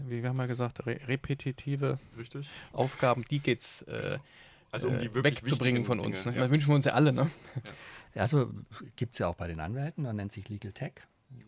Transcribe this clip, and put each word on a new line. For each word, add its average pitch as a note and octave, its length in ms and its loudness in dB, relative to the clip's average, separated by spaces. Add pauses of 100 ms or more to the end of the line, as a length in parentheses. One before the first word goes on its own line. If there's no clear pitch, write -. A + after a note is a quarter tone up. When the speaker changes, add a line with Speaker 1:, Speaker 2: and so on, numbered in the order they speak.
Speaker 1:
wie, A#2+ 160 -4
wie B2+ 60 -2
haben B2+ 80 -2
wir B2+ 100 0
gesagt, B2 380 -2
re-, A#2 240 -4
repetitive C#3 880 -2 (200)
Speaker 2:
Richtig. C3+ 280 -10 (280)
Speaker 1:
Aufgaben, B2+ 560 2
die C#3+ 80 0
geht's, - 440 0
äh, - 360 -4 (520)
Speaker 2:
Also B2+ 180 -2
um B2+ 80 2
Speaker 1:
äh, - 20 0
Speaker 2:
die A#2 160 -4
wirklich C#3 260 4
Speaker 1:
wegzubringen B2 420 2
Speaker 2:
wichtigen G#2+ 40 -4
Speaker 1:
von A#2 140 0
uns, G#2+ 240 -2
Speaker 2:
Dinge, A#2+ 80 -2
Speaker 1:
ne? A#2+ 40 -6
Speaker 2:
ja. A#2+ 60 2
Speaker 1:
Das B2 80 4
wünschen D3 180 6
wir D3 60 8
uns C#3 100 6
ja C#3+ 80 4
alle, C#3 220 6
ne? B2 80 2 (320)
Speaker 2:
Ja. A#2+ 80 -6 (540)
Speaker 3:
Ja, - 60 0
also B2 300 4 (440)
gibt's - 220 -2
ja G2 100 2
auch E2+ 80 -2
bei F2 120 -6
den D#2+ 120 -6
Anwälten, C3+ 440 -4
man A2+ 120 -2
nennt G2+ 160 -4
sich G2 180 -10
Legal G#2 220 -8
Tech. D3+ 200 -8 (560)